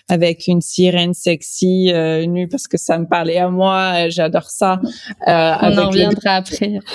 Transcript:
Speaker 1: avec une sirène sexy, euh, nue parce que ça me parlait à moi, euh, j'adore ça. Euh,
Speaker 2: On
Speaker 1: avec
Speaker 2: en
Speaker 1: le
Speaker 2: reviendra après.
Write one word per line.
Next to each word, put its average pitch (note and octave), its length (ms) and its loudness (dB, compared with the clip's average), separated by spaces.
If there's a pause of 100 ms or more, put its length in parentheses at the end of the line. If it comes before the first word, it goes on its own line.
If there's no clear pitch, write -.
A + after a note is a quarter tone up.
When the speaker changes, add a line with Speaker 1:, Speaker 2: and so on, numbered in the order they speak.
Speaker 1:
avec E3+ 380 0
une F3 140 2
sirène F3 540 2
sexy, F#3 760 0
euh, D#3+ 360 0
nue F3 220 -2
parce - 200 -8
que - 100 -2
ça E3 200 -2
me E3+ 80 -4
parlait E3+ 320 -2
à F3+ 120 0
moi, F#3 560 0
euh, E3+ 40 -2
j'adore E3+ 400 -2
ça. F#3 320 0
Euh, - 40 -2 (400)
Speaker 2:
On - 60 4
Speaker 1:
avec E3 460 2
Speaker 2:
en - 40 4
Speaker 1:
le G3 60 2
Speaker 2:
reviendra F#3+ 480 2
après. G3+ 420 -4 (160)